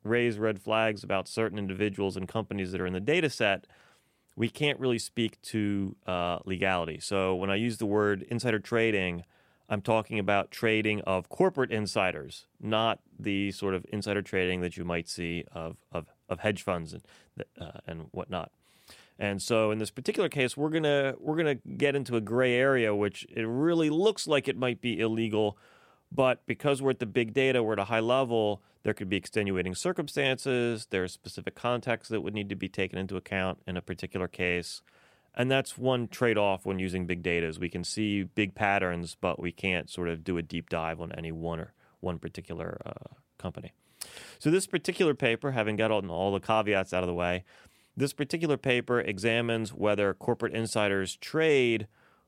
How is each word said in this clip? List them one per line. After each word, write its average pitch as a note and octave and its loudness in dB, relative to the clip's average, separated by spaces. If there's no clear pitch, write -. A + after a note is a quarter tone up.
raise A#2 2
red G#2+ 0
flags A2 0
about G2 -2
certain G#2+ -2
individuals G2 0
and F#2 -6
companies G2 -2
that F2+ -2
are F2+ 0
in F2+ -2
the F#2 -2
data D3+ 2
set, G2+ 0
we A#2 0
can't D3 0
really B2 2
speak - -4
to, G2+ -2
uh, F2 0
legality. F2+ 0
So F#2+ 0
when F#2 -2
I G2 2
use A2+ 0
the A2+ -4
word G#2 2
insider A#2 0
trading, G2 0
I'm G#2+ -2
talking A2 0
about G2+ 2
trading G#2+ 2
of F#2 0
corporate F3 2
insiders, F#2 -2
not A2 0
the G2+ 0
sort F#2+ -2
of F#2 -2
insider G2+ -2
trading F#2 0
that F2 -4
you F2 -6
might E2+ -2
see E2+ -6
of, E2 -10
of, E2 -6
of F2+ -4
hedge G#2+ 0
funds E2+ -4
and, F2 -12
uh, E2 -14
and E2 -10
whatnot. F2+ -8
And G2+ -2
so A2 2
in A2 -2
this A2 -4
particular F#3 -2
case, C3 0
we're D3+ 0
gonna, C#3+ 2
we're D#3 -4
gonna D#3 2
get C#3 0
into B2 0
a A2+ 4
gray A#2+ 4
area, B2 4
which G#2 0
it A#2 -4
really D3+ 2
looks G3 2
like D3 2
it C3 0
might B2 -2
be A2+ 0
illegal, A2 2
but B2+ 2
because C#3 0
we're C3+ 2
at B2+ 0
the B2 0
big A2+ 0
data, C3 4
we're A2 2
at G2 0
a G2 2
high A2+ 2
level, A#2 2
there G#2+ 0
could F#2+ -6
be G2 2
extenuating F#2 0
circumstances, C3 0
there's F#2 0
specific - -10
context A#2+ -2
that G#2+ -2
would F2+ -4
need G#2 -4
to G#2 -4
be F#2 -4
taken F#2+ -2
into F#2+ -4
account F#2 -2
in F2+ -4
a F2+ -4
particular F2+ -6
case. F2 -4
And B2+ 0
that's C3+ 0
one B2 0
trade-off G#2 2
when G2 -2
using F#2 -2
big F2 -4
data, E2+ 0
is D#2+ -6
we F2+ -4
can F2 -6
see G#2 -2
big F#2+ -2
patterns, F#2 0
but F2 -2
we F2 -4
can't F#2 -2
sort F2 -4
of E2 -6
do F2 0
a E2 -2
deep E2 -8
dive E2 -4
on E2 -8
any E2 -8
one E2 -6
or - -12
one F2+ -4
particular, E2+ -8
uh, - -14
company. - -10
So D3 2
this F#3+ 4
particular F3 2
paper, B2 2
having G#2+ 2
got A2 2
all, G2 0
all F#2 2
the G2 2
caveats G2+ 2
out F#2 2
of F2+ 0
the F2 -2
way, F2 0
this C3+ 0
particular D3+ 0
paper B2 2
examines A2+ 0
whether G2+ 2
corporate - -2
insiders G2+ 0
trade B2+ 4